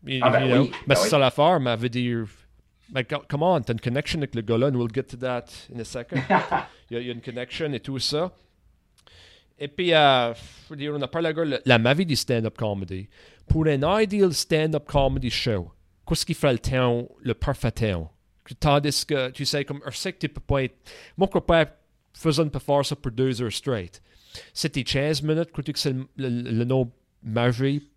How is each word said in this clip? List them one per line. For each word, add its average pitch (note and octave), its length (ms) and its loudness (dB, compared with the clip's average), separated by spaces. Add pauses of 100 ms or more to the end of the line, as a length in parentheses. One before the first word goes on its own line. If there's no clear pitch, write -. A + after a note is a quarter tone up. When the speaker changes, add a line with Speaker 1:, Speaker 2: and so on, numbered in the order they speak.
Speaker 1:
You, C3+ 160 -4
Speaker 2:
Ah, B2 100 4
ben C3 140 4
Speaker 1:
you B2+ 80 2
know, C3 100 6
Speaker 2:
oui, B2+ 80 -2
Speaker 1:
mais - 60 -12 (100)
Speaker 2:
ben C#3 80 6
Speaker 1:
c'est D3+ 100 2
Speaker 2:
oui. - 40 0
Speaker 1:
ça D#3+ 80 4
l'affaire, D3 420 4
mais B2 160 0
je A2 60 -4
veux B2 80 -2
dire... A#2+ 360 -4 (680)
Mais C3 120 -2
co-, D3 240 -8
come D3 140 0
on, F3 180 4
t'as A#2 120 -2
une A2 80 -2
connection C3+ 380 -2
avec C3 160 -4
le A#2 60 -2
gars-là, A#2 260 2
and C#3 80 2
we'll A#2+ 180 -2
get B2+ 100 -2
to B2 140 -12
that B2 280 -6 (280)
in A#2+ 60 -10
a A2+ 60 -8
second. A#2+ 320 -8
Speaker 2:
<laughs> C#3 720 -2
Speaker 1:
Y A#2+ 60 -6
a, - 40 -2
y B2 80 -8
a B2 40 -6
une A#2+ 80 -10
connection B2+ 520 -8
et A#2 60 -4
tout C3+ 200 -8
ça. D#3+ 320 -2 (1300)
Et C#3+ 100 -10
puis, E3+ 260 0
euh, C3 400 6
je - 360 -18
veux D#3 60 -14
dire, D3 200 -6
on C#3+ 60 -4
a C3 60 -4
parlé E3 260 -2
de D#3+ 80 -2
la, C#3+ 240 -2
la B2 140 8
magie C#3 260 2
du D3+ 100 0
stand-up A2+ 420 -2
comedy. G2 500 -6 (400)
Pour D#3 200 4
un D3+ 340 2
ideal G3 320 2
stand-up D#3 520 0
comedy C3+ 440 0
show, G2 420 -2 (360)
qu'est-ce - 180 -2
qui E3 80 -4
ferait C#3 200 2
le A#2 60 0
temps, B2 480 0 (140)
le A#2+ 120 -2
parfait - 380 -2
temps? F2 400 -2 (480)
Tandis C#3+ 460 2
que, C3 240 -2
tu C3+ 160 -8
sais, C#3+ 180 -2
comme, C#3+ 160 -8 (100)
je B2 80 -12
sais F#3+ 140 -6
que - 80 -16
tu D#3 100 -4
peux - 120 -14
pas C#3 220 -2
être, B2+ 120 -6 (420)
moi, F#3+ 100 2
je - 20 -2
crois - 160 -2
pas E3 200 6
que - 60 -16 (500)
personne D#3 300 2
peut C#3 80 -6
faire C#3+ 260 0
ça D3 100 -4
pour C3 160 -8
deux B2 300 0
heures A#2 120 -4
straight. G#2 480 -6 (520)
C'est - 160 -4
tes C3+ 140 -4
quinze C#3 400 0
minutes, D#3 280 0
crois-tu D3+ 220 -6
que - 60 -6
c'est C#3+ 140 0
le, C3 120 -6 (120)
le, C3 120 -4
le A#2+ 360 0
nom B2+ 260 2 (320)
magie? B2 720 0